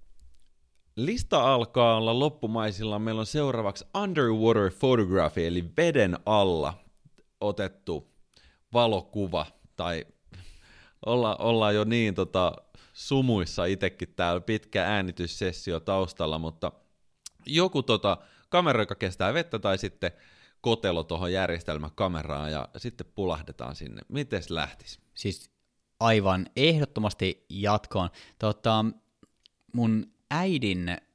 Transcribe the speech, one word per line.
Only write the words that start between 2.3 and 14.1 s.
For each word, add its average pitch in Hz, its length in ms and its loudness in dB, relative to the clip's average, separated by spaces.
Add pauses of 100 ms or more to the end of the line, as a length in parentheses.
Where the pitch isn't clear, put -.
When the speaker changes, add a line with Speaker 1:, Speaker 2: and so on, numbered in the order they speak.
Speaker 1:
Meillä 110 200 -4
on 110 60 -4
seuraavaksi 120 600 -2 (120)
underwater 113 800 4
photography, 92 680 2
eli 87 180 -2 (120)
veden 139 480 4
alla 90 580 2 (580)
otettu 98 720 -6 (600)
valokuva. 98 720 0 (300)
Tai 87 300 -4 (1000)
olla, 117 300 0
ollaan 110 400 2
jo 107 80 4
niin, 110 320 0
tota, 90 360 2 (420)
sumuissa 117 720 0
itekin 95 500 -4